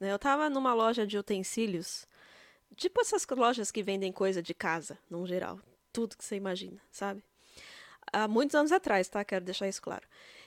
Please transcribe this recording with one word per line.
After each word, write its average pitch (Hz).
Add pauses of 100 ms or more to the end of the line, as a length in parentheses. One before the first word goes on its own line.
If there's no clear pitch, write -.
né? 196
Eu 202
tava 285
numa 262
loja 226
de 208
utensílios, 196 (720)
tipo 370
essas -
lojas 240
que 220
vendem 190
coisa 190
de 175
casa, 165 (120)
num 175
geral. 180 (320)
Tudo 233
que -
você 208
imagina, 190 (100)
sabe? 202 (920)
Há 214
muitos 247
anos 302
atrás, 214
tá? 202
Quero 185
deixar 185
isso -
claro. - (400)